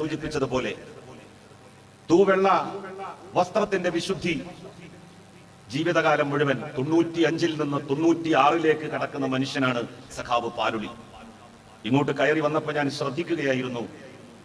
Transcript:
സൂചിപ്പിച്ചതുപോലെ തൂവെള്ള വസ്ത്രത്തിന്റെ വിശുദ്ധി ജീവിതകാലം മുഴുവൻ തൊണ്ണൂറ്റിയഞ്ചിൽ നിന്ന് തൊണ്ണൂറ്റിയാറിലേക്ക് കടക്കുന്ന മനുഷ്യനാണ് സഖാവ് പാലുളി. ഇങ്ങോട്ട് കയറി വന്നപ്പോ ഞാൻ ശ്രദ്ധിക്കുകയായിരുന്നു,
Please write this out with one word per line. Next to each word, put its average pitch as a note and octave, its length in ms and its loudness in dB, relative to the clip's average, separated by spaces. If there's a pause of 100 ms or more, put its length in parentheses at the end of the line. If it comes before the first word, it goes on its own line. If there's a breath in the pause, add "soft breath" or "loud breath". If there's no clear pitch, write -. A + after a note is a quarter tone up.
സൂചിപ്പിച്ചതുപോലെ C3+ 720 -2 (1300)
തൂവെള്ള F#3+ 380 6 (880)
വസ്ത്രത്തിന്റെ F3+ 600 0
വിശുദ്ധി E3+ 380 -2 (1400)
ജീവിതകാലം D#3 580 2
മുഴുവൻ C#3 260 2 (180)
തൊണ്ണൂറ്റിയഞ്ചിൽ D#3+ 840 2
നിന്ന് C#3+ 180 -2 (100)
തൊണ്ണൂറ്റിയാറിലേക്ക് D#3 1000 4
കടക്കുന്ന C3+ 420 -4
മനുഷ്യനാണ് C3 480 0 (360)
സഖാവ് A#2+ 400 0
പാലുളി. A2 340 -2 (960)
ഇങ്ങോട്ട് C#3 320 2
കയറി D3+ 260 2
വന്നപ്പോ D3+ 320 0
ഞാൻ C#3+ 100 0 (120)
ശ്രദ്ധിക്കുകയായിരുന്നു, C3+ 840 -2 (600)